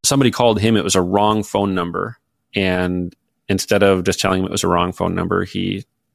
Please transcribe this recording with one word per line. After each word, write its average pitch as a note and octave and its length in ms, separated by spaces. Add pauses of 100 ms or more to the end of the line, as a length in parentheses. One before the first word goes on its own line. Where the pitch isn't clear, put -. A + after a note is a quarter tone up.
somebody C3+ 260
called A2+ 280
him, A2+ 160
it F#2 100
was F#2 100
a F#2 80
wrong G#2 400
phone G2 320
number. F2+ 420 (380)
And F2+ 600 (320)
instead G2 360
of F#2+ 220
just F#2 160
telling F#2+ 200
him F#2+ 60
it - 40
was F#2+ 140
a F2+ 40
wrong F2 240
phone F2+ 220
number, F#2 300
he F#2+ 400 (300)